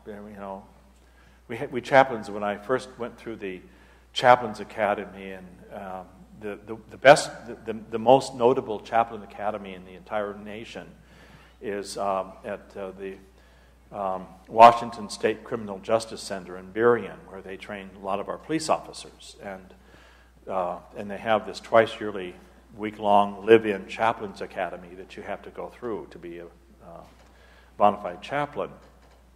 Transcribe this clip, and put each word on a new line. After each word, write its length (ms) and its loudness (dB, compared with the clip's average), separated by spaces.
You 320 -16
know, 280 -14
we, 120 -10
we 100 -6
chaplains, 480 4
when 140 -6
I 140 -2
first 320 -4
went 200 -10
through 180 -12
the 240 -10
Chaplains 460 4
Academy, 720 -4
and, 160 -16
um, 340 -12
the, 260 -10
the, 100 -10
the 60 -18
best, 340 8
the, 260 -10
the, 60 -8
the 60 -4
most 360 6
notable 460 2
chaplain 420 -2
academy 520 -8
in 100 -18
the 100 -18
entire 420 -8
nation 500 -14
is, 340 -8
um, 360 -2
at, 160 -8
uh, 160 -8
the, 220 -12
um, 300 -4
Washington 600 8
State 340 -2
Criminal 360 -8
Justice 420 -2
Center 380 -12
in 140 -16
Burien, 440 2
where 120 -16
they 160 -12
train 320 -14
a 40 -14
lot 160 -2
of 80 -8
our 80 -8
police 320 -6
officers. 760 -6
And, 220 -14
uh, 300 -4
and 140 -10
they 60 -8
have 300 0
this 140 -12
twice 380 4
yearly 360 -8
week-long 680 2
live-in 420 6
chaplains 540 -4
academy 540 -10
that 200 -18
you 60 -14
have 200 -10
to 80 -18
go 180 -12
through 420 -10
to 80 -20
be 200 -14
a, 80 -16
uh, 540 -20
bona 240 6
fide 180 -8
chaplain. 500 -6